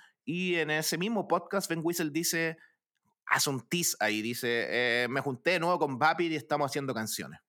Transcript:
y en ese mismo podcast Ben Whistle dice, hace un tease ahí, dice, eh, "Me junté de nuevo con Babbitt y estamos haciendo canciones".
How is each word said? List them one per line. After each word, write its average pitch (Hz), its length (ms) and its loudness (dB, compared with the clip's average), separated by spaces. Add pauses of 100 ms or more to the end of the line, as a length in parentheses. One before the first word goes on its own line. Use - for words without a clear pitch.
(260)
y 180 280 -2
en 156 160 0
ese 156 260 0
mismo 202 320 -2
podcast 170 400 -2
Ben 165 140 -2
Whistle 170 260 0
dice, 165 480 0 (720)
hace - 240 2
un 131 180 0
tease 175 320 0
ahí, 107 220 2
dice, 120 480 0
eh, 120 380 2
"Me 135 120 0
junté 139 300 -2
de 180 100 2
nuevo 180 180 2
con 139 200 0
Babbitt 165 340 2
y 156 40 0
estamos 147 340 0
haciendo 139 240 -4
canciones". 98 540 -6